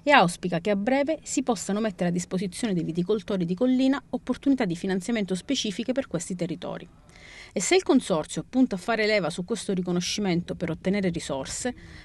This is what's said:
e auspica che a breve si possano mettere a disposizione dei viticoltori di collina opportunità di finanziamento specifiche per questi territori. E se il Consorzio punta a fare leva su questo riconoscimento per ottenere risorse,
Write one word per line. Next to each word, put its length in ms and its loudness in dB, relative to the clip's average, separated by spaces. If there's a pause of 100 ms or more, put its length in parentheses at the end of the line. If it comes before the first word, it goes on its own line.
e 80 2
auspica 500 6
che 100 -2
a 60 4
breve 460 0
si 200 -2
possano 380 0
mettere 280 0
a 40 0
disposizione 600 -2
dei 120 0
viticoltori 600 0
di 100 0
collina 560 2
opportunità 540 0
di 120 0
finanziamento 580 -2
specifiche 580 -4
per 160 -2
questi 260 -6
territori. 540 -8 (640)
E 60 0
se 140 2
il 80 6
Consorzio 680 2
punta 280 2
a 20 -4
fare 280 0
leva 220 2
su 160 -4
questo 300 -2
riconoscimento 800 0
per 160 -4
ottenere 400 0
risorse, 640 -6 (300)